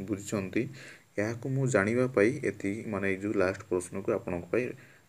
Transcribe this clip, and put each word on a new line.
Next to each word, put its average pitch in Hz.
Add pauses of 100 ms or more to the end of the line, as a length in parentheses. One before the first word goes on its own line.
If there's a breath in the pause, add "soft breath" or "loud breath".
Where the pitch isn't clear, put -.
ବୁଝିଛନ୍ତି, 98 (580 loud breath)
ଏହାକୁ 117
ମୁଁ 135
ଜାଣିବା 120
ପାଇଁ 113 (120)
ଏତିକି, 104
ମାନେ, 98
ଏଇ 95
ଯୋଉ 104
ଲାଷ୍ଟ 95
ପ୍ରଶ୍ନକୁ 98
ଆପଣଙ୍କ 90
ପାଇଁ 120 (440 loud breath)